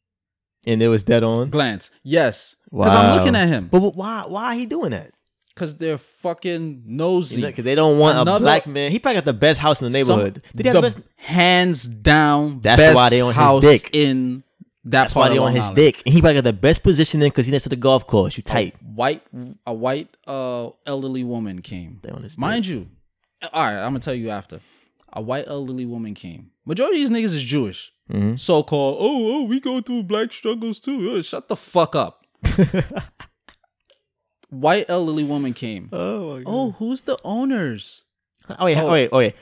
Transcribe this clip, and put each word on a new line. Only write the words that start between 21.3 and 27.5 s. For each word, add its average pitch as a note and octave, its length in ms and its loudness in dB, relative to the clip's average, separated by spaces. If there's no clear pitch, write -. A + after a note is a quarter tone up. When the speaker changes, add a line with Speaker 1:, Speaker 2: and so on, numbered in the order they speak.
Speaker 2:
came. F2+ 400 -16
Speaker 1:
They - 80 -16
on - 140 -16
his - 120 -20
Speaker 2:
Mind G3 280 -4
Speaker 1:
dick. F#3 80 -10
Speaker 2:
you, G#2 160 -12
all D#3 120 -2
right, G#2+ 120 -4
I'm G#2 140 -6
gonna C3+ 100 -6
tell C3+ 140 -8
you A2+ 160 -8
after. G2 280 -12
A - 100 -12
white B2+ 240 -6
elderly C3 400 -10
woman A2+ 280 -10
came. - 360 -18
Majority C#4 380 -2
of B3 80 0
these A#3 40 0
niggas E3 40 -4
is C#3 100 -6
Jewish. A#2 480 -6